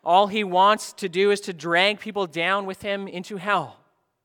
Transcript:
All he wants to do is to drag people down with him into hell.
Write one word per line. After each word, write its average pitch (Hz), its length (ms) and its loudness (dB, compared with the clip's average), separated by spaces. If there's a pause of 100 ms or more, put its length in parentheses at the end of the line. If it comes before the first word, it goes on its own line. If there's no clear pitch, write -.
All 190 240 4
he 208 180 -2
wants 190 480 2
to 190 160 -8
do 190 220 2
is 202 100 0
to 196 120 -8
drag 170 460 0
people 202 280 -6
down 175 380 -2
with 190 160 -10
him 196 280 -6
into 208 260 -10
hell. 180 440 -4 (460)